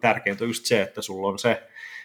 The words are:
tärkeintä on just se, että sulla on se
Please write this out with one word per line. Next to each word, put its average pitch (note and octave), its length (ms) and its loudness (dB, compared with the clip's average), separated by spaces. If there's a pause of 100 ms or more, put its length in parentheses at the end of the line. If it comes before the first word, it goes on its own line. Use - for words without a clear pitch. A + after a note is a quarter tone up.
tärkeintä G#2+ 420 2
on A#2 60 0
just - 160 -4
se, A2 160 4
että G2 200 -6
sulla F#2+ 260 -4
on G2 120 0
se A2+ 240 2 (420)